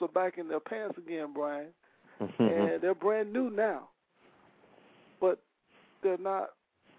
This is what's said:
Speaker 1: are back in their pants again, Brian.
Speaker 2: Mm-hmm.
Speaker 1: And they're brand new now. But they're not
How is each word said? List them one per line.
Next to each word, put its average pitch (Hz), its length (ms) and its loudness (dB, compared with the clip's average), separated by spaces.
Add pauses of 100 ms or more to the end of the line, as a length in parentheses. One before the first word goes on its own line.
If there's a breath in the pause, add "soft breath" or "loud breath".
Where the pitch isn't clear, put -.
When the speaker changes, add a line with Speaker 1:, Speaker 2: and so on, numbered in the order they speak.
Speaker 1:
are 175 60 0
back 185 300 0
in 170 100 -6
their 156 120 -2
pants 214 380 -8
again, 160 360 -6
Brian. 147 400 -6 (480)
Speaker 2:
Mm-hmm. 101 220 0
Speaker 1:
And 107 380 4
they're 185 140 4
brand 208 380 0
new 254 160 0
now. 202 400 -2 (1300)
But 180 200 4 (640)
they're 185 160 2
not 190 320 -2 (500)